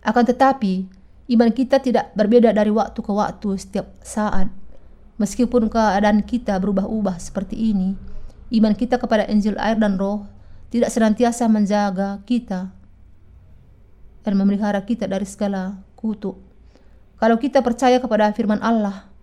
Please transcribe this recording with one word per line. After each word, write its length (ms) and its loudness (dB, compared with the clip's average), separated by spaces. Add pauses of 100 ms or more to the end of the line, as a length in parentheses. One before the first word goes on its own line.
Akan 240 2
tetapi, 640 2 (420)
iman 220 4
kita 260 2
tidak 380 -2
berbeda 400 6
dari 160 2
waktu 320 -2
ke 80 -4
waktu 360 -2 (120)
setiap 400 -8
saat. 480 2 (720)
Meskipun 480 0
keadaan 560 2
kita 320 -4
berubah-ubah 640 -2
seperti 560 -4
ini, 160 -2 (640)
iman 160 4
kita 240 -2
kepada 320 0
Injil 320 0
air 160 0
dan 240 2
Roh 240 -4 (480)
tidak 160 2
senantiasa 580 0
menjaga 800 0
kita 480 -6 (1500)
dan 120 -2
memelihara 480 0
kita 200 -4
dari 240 -4
segala 640 -6
kutuk. 480 -8 (800)
Kalau 160 4
kita 240 0
percaya 400 2
kepada 320 0
firman 320 -2
Allah, 480 -2 (100)